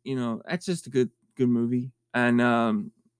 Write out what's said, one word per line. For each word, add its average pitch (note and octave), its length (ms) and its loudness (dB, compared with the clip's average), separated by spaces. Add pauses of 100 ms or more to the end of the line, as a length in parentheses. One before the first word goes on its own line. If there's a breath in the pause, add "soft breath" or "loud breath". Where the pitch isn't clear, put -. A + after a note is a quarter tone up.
you C3+ 120 -4
know, A#2+ 320 -4
that's F3 180 -6
just F3 220 -4
a - 20 -14
good, B2+ 200 2 (260)
good B2 140 2
movie. B2 420 0 (220)
And, A#2+ 260 2
um, A#2 520 0 (280)